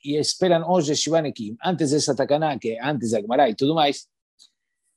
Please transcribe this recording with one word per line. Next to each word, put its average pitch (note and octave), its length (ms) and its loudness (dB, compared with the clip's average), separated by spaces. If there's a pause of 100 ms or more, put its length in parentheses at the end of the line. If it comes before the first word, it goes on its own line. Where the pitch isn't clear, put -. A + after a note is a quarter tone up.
y C#3+ 160 -2
esperan E3 460 2
hoje D#3+ 300 2
Shiva D#3+ 280 0
Nekim, A#2 380 -8
antes D#3 300 -2
de D3 60 2
esa C#3 180 0
takaná, C#3+ 440 0
que A2+ 220 -6
antes A#2+ 300 -2
de A2+ 80 2
Agmará B2 300 2
y G#2+ 60 -2
tudo C#3 200 0
mais. D3 340 0 (880)